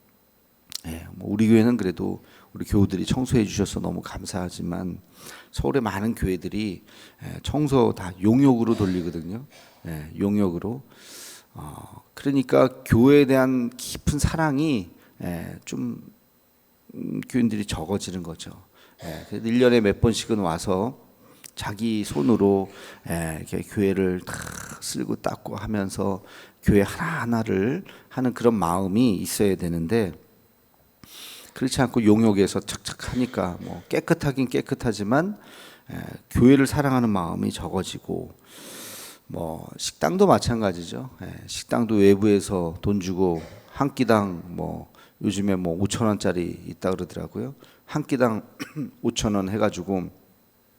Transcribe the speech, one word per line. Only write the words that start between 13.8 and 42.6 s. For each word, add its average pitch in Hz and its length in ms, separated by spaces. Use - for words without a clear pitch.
사랑이, 147 720
예, 90 420
좀, 123 360
음, 90 340
교인들이 110 380
적어지는 90 560
거죠. 85 280
예, 80 240
그래도 107 200
일 120 100
년에 123 220
몇 101 200
번씩은 110 380
와서 92 680
자기 107 460
손으로, 101 680
예, 82 300
이렇게 92 220
교회를 92 580
다 - 140
쓸고 - 360
닦고 - 400
하면서 101 640
교회 101 200
하나하나를 117 1000
하는 127 240
그런 117 220
마음이 95 600
있어야 95 400
되는데, 85 560
그렇지 135 280
않고 120 220
용역에서 104 560
착착 - 520
하니까 98 500
뭐 90 260
깨끗하긴 135 600
깨끗하지만, 127 880
예, - 80
교회를 131 380
사랑하는 131 420
마음이 95 400
적어지고, 87 800
뭐 80 500
식당도 185 520
마찬가지죠. 110 800
예, 87 120
식당도 113 480
외부에서 98 840